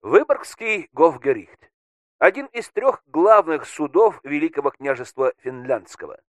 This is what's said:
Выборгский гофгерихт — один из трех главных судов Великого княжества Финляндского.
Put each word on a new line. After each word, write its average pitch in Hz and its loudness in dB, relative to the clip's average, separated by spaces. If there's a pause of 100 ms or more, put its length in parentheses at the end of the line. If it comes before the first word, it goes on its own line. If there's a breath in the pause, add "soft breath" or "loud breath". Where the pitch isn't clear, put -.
Выборгский 220 0
гофгерихт — 135 -2 (500)
один 208 2
из - -12
трех 247 -2
главных 160 2
судов 160 0
Великого 147 -4
княжества 131 -6
Финляндского. 127 -10 (140)